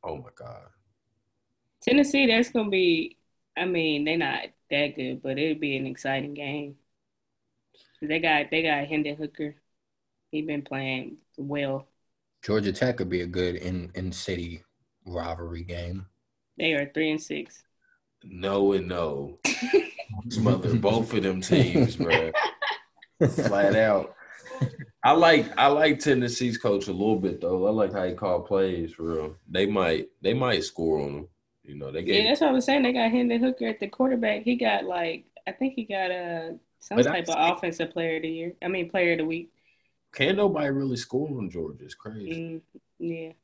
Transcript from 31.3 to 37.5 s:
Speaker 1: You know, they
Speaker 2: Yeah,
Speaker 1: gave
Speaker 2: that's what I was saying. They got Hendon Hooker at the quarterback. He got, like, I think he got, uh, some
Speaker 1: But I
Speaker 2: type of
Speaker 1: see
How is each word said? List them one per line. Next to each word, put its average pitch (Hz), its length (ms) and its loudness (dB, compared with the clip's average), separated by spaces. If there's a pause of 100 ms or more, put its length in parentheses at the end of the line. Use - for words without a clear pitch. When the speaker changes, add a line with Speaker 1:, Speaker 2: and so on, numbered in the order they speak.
Speaker 1:
You 73 120 -16
know, 69 140 -10
they 76 100 -6
Speaker 2:
Yeah, - 40 -8 (140)
Speaker 1:
gave 220 100 2
Speaker 2:
that's 285 140 2
what 302 80 4
I - 20 4
was 254 140 2
saying. 277 160 4
They 247 100 2
got 233 180 2
Hendon 240 320 2
Hooker 254 260 0
at 220 120 -6
the 202 80 -6
quarterback. 226 540 0
He 240 140 0
got, 214 280 0
like, 170 400 -4 (220)
I 185 60 -8
think 262 220 -4
he 233 100 -6
got, 190 260 -2
uh, 170 400 -6 (300)
some - 160 -6
Speaker 1:
But 233 100 6
I 160 140 0
Speaker 2:
type 165 80 -6
of 165 60 -2
Speaker 1:
see 165 180 4